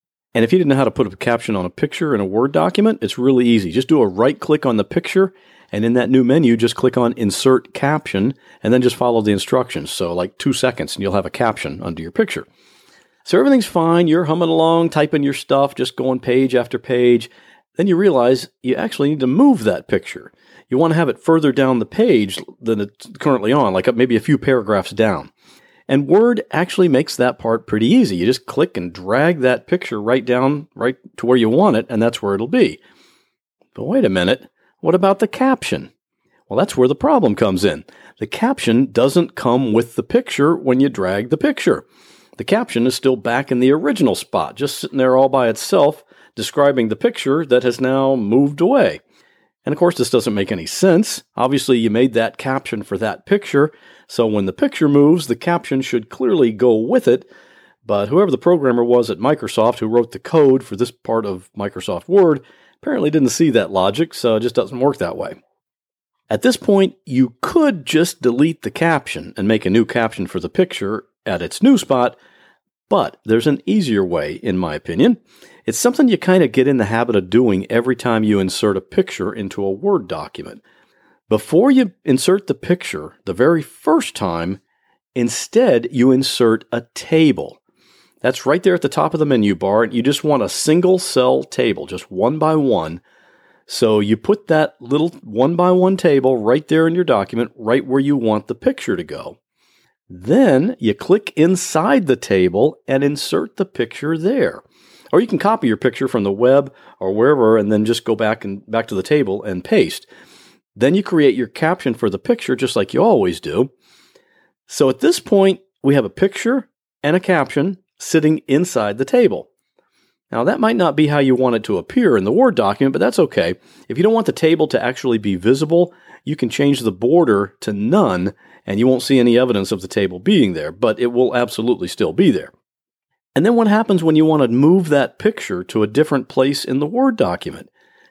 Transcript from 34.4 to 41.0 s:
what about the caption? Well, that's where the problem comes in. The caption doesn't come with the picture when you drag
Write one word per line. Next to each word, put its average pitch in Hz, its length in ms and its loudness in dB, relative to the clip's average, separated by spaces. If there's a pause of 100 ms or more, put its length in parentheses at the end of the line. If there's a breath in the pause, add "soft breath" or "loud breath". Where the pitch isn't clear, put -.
what 165 160 0
about 190 240 2
the 220 80 0
caption? 226 640 -4 (580)
Well, 101 80 -2
that's - 180 0
where 127 120 4
the 147 80 0
problem 220 400 2
comes 95 280 0
in. 82 220 0 (340 loud breath)
The - 60 -6
caption 139 640 -2
doesn't 135 440 0
come 123 380 0
with 120 220 0
the 120 60 -6
picture 165 540 0
when 131 240 0
you 139 100 2
drag 101 400 -4